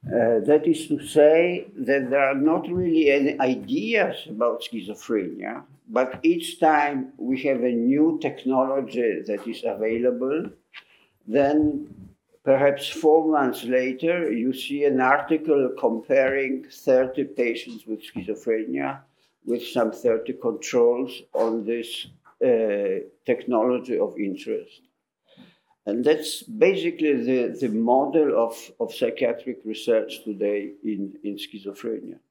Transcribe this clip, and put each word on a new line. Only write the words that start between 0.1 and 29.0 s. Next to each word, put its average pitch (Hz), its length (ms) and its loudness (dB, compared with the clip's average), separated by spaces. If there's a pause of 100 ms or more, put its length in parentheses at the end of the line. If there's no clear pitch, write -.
that 151 200 6
is 160 220 0
to 151 180 -2
say 165 680 4
that 131 340 0
there 139 220 4
are 139 40 0
not 160 340 2
really 165 400 2
any 139 300 2
ideas 135 880 0
about 113 320 -2
schizophrenia, 104 1000 -6 (240)
but 131 360 -2
each 165 360 0
time 147 580 2
we 131 260 -4
have 135 200 0
a 123 80 2
new 143 500 2
technology 131 1040 -2
that 104 220 -6
is - 180 -10
available, 117 840 -2 (760)
then 143 600 2 (560)
perhaps 139 460 2
four 156 420 4
months 135 320 0
later, 131 680 -2
you 117 200 -2
see 139 320 -4
an 135 160 2
article 143 680 2 (100)
comparing 131 880 0
thirty 131 540 2
patients 117 640 -4
with 110 160 -8
schizophrenia 117 1000 -4 (460)
with 120 200 -2
some 113 260 0
thirty 117 420 -2
controls 120 880 0 (120)
on 113 300 0
this, 117 440 -6 (360)
uh, 101 600 0 (220)
technology 127 720 0
of - 180 -2
interest. 104 640 -8 (1040)
And 113 180 -2
that's - 400 0
basically 160 680 0 (100)
the, 123 360 0
the 127 100 -2
model 131 680 2
of, 117 200 0 (240)
of 113 140 -6
psychiatric 117 720 -4